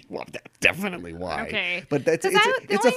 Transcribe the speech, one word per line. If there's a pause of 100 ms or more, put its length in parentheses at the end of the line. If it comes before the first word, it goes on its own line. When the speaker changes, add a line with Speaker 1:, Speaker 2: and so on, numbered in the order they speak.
Speaker 1:
Well,
that's
definitely
why.
Speaker 2:
Okay.
Speaker 1:
But
that's,
Speaker 2:
'Cause
Speaker 1:
it's
Speaker 2:
I, (120)
Speaker 1:
a,
Speaker 2:
the
Speaker 1:
it's
a